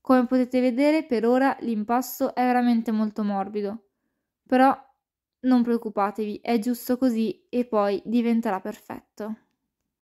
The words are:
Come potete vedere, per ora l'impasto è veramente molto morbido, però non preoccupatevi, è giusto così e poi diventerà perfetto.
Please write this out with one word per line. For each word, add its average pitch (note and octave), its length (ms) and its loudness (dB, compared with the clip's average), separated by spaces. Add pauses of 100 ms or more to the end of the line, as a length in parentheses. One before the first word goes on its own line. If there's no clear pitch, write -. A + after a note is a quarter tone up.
Come B3+ 260 4
potete B3+ 340 0
vedere, C#4+ 440 2
per A3+ 220 -2
ora C4 320 2
l'impasto A#3 760 -4
è B3 60 0
veramente A#3+ 500 2
molto G#3+ 320 -2
morbido, G3+ 640 -6 (580)
però B3+ 260 4 (680)
non B3 240 4
preoccupatevi, G#3+ 760 -2
è A#3 200 0
giusto A#3+ 380 -4
così A3+ 500 -2
e B3 160 -2
poi G#3 400 0
diventerà A3+ 560 0
perfetto. - 760 -14 (680)